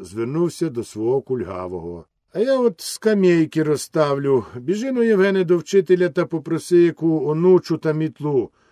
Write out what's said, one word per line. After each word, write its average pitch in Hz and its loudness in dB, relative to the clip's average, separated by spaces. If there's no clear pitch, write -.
звернувся 135 -4
до 117 -8
свого 120 -2
кульгавого. 90 -8
«А 165 -8
я 262 0
от 240 0
скамейки 180 0
розставлю. 139 0
Біжи, 202 -4
ну, 240 0
Євгене, 196 2
до 175 2
вчителя 180 2
та 165 -2
попроси 165 0
яку 160 0
онучу 165 2
та 160 -2
мітлу. 147 -2